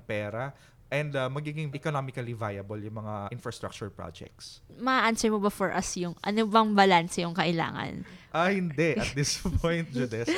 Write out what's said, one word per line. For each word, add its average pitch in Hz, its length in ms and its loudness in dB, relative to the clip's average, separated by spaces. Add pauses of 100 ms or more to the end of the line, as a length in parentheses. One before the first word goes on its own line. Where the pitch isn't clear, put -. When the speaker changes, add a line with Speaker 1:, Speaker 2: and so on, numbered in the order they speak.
Speaker 1:
pera, 110 480 -4 (400)
and, 143 240 0
uh, 131 80 0
magiging 147 480 -4
economically 131 640 -4
viable 104 400 -4
yung 107 240 -8
mga 104 320 -6
infrastructure 113 560 -8
projects. - 720 -14 (160)
Speaker 2:
Ma-answer 226 560 2
mo 208 80 2
ba 202 80 4
for 190 240 -2
us - 240 -2
yung 175 240 -4
ano 214 240 2
bang 214 320 6
balanse 175 480 6
yung 170 80 -4
kailangan? - 720 -2 (240)
Speaker 1:
Ah, 170 240 2
hindi. 165 440 2
At - 200 -2
this - 300 0
<laughs> 165 140 2
point, 165 320 0
Judes. 233 320 -2 (120)